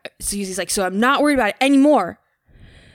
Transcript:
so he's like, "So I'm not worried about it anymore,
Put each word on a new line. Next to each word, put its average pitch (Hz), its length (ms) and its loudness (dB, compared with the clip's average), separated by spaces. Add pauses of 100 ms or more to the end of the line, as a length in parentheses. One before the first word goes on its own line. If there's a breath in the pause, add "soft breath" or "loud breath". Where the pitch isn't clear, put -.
(200)
so - 180 -8
he's 190 200 -8
like, 175 140 -6
"So 196 160 -2
I'm 190 120 -4
not 254 220 0
worried 294 140 2
about 233 140 0
it - 120 -6
anymore, 269 580 2 (760 soft breath)